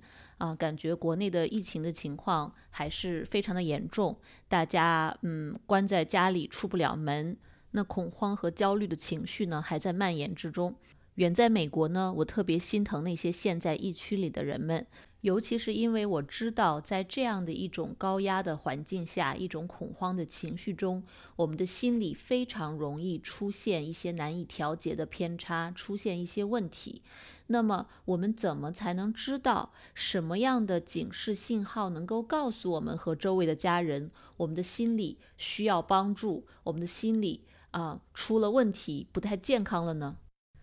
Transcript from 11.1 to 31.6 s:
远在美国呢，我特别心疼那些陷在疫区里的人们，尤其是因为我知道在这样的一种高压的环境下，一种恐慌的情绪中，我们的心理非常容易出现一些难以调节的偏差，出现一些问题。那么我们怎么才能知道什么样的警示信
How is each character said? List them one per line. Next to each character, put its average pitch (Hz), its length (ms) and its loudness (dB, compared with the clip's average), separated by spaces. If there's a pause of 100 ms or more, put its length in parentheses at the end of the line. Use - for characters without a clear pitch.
远 175 180 4
在 233 160 8
美 196 180 4
国 156 200 2
呢， 185 300 0
我 156 60 4
特 196 200 0
别 170 160 2
心 208 240 0
疼 160 200 -2
那 175 120 -2
些 175 160 0
陷 175 280 0
在 165 160 2
疫 190 160 -2
区 - 240 -6
里 185 140 0
的 - 140 -4
人 143 180 -4
们， 160 240 0 (360)
尤 196 180 4
其 233 180 0
是 226 160 -2
因 226 180 2
为 214 140 2
我 175 160 2
知 226 300 -4
道 175 280 4
在 190 240 -2
这 262 200 -2
样 208 200 0
的 165 80 -4
一 185 160 -2
种 - 300 -6
高 190 220 0
压 190 240 2
的 165 120 0
环 147 300 -4
境 185 180 -4
下， 160 300 0
一 185 140 -4
种 170 200 -6
恐 - 240 -10
慌 185 240 -4
的 175 80 0
情 160 320 -6
绪 196 160 -6
中， 185 320 -2 (340)
我 170 100 2
们 156 100 -4
的 180 80 0
心 240 340 2
理 175 140 0
非 254 320 0
常 160 280 -6
容 147 280 -4
易 175 160 -2
出 - 320 -6
现 185 340 0
一 160 80 -6
些 175 200 -4
难 160 260 -4
以 175 80 -4
调 156 300 -2
节 156 200 -2
的 156 120 -2
偏 170 280 -4
差， 170 360 -4
出 196 260 -6
现 180 240 -2
一 - 20 -4
些 202 200 -2
问 208 260 0
题。 - 320 -14 (460)
那 233 160 4
么 202 240 2 (180)
我 185 100 2
们 190 160 2
怎 190 240 0
么 147 160 -4
才 202 220 -4
能 196 180 0
知 262 280 -4
道 - 320 2 (240)
什 - 280 0
么 165 140 -2
样 247 260 4
的 185 160 2
警 - 320 -4
示 - 220 -4
信 208 320 -2